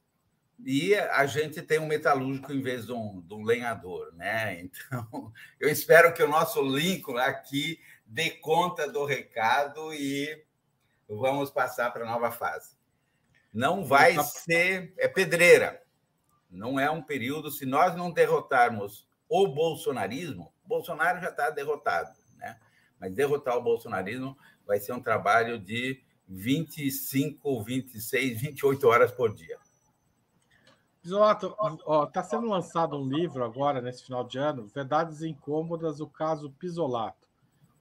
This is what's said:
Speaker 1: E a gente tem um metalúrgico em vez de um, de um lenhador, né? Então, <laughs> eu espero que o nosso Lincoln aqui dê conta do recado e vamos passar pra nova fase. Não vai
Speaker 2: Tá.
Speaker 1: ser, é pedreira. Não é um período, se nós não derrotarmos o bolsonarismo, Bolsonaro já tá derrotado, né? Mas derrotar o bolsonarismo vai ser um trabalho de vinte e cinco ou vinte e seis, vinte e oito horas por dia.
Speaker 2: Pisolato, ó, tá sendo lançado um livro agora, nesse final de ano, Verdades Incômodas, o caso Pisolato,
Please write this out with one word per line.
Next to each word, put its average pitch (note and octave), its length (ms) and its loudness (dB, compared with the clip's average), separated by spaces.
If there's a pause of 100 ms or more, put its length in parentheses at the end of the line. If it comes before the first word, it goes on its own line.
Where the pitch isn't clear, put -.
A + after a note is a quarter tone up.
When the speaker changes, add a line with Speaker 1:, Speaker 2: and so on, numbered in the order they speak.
(640)
Speaker 1:
E C#3+ 320 2
a C#3+ 300 2
gente D3+ 380 -4
tem D#3 160 2
um D#3 80 -4
metalúrgico C#3+ 640 0
em C3+ 80 -2
vez B2+ 240 -6
de A2+ 80 -10
um, G#2+ 300 -8
de E2 100 -20
um G#2+ 100 -12
lenhador, G#2+ 720 -2
né? G2 460 -4
Então, - 720 -10 (120)
<laughs> - 140 -20
eu C3+ 120 2
espero E3 420 8
que E3 100 -2
o D3+ 60 6
nosso D#3+ 320 2
Lincoln C#3 560 -2
aqui C#3 640 -2 (240)
dê D3 240 -4
conta D#3+ 580 -2
do C#3+ 200 -2
recado C#3 880 -2
e C#3+ 500 -6 (640)
vamos C3 420 -2
passar B2 400 -2
pra A#2 140 -8
nova A#2 260 -2
fase. D#2+ 460 -8 (720)
Não D3+ 360 0
vai D3 300 8
Speaker 2:
Tá. D3 80 4
Speaker 1:
ser, F3 760 -2
é C3 100 2
pedreira. E3 720 6 (680)
Não A2 280 -4
é C#3+ 120 2
um E3 100 -2
período, D3 500 -6
se C#3 140 -10
nós D#3+ 320 2
não F3 140 -6
derrotarmos C#3 1000 2 (220)
o F#3 180 6
bolsonarismo, C#3 1040 -4 (100)
Bolsonaro E3+ 600 -2
já F3+ 100 -6
tá D3 160 -2
derrotado, C#3+ 640 -4 (220)
né? A2 220 -14 (420)
Mas F#2 140 -8
derrotar C3+ 420 0
o A#2+ 60 -2
bolsonarismo A#2 760 -4 (300)
vai G#2 120 2
ser - 140 -8
um B2 80 -6
trabalho A2+ 580 2
de A#2+ 440 -6 (260)
vinte C#3 580 -4
e C3+ 40 -2
cinco C#3 580 -4
ou A#2+ 160 -2
vinte B2+ 300 -6
e G#2+ 60 -14
seis, B2+ 380 -2
vinte C#3 220 -8
e C#3 60 4
oito C3+ 220 2
horas B2 220 8
por A2+ 220 -2
dia. - 260 -16 (1400)
Speaker 2:
Pisolato, G#3 560 2
ó, D#3 460 0
tá F3 180 -4
sendo A3+ 240 -4
lançado E3+ 540 -2
um C3+ 80 -4
livro C#3 340 -2
agora, C3 380 -2
nesse B2 240 -10
final B2+ 180 -6
de A#2 140 -12
ano, C3+ 300 -4
Verdades D3 560 -4
Incômodas, D#3+ 760 -6
o D3+ 80 -10
caso D3+ 520 -6
Pisolato, C3+ 680 -6 (540)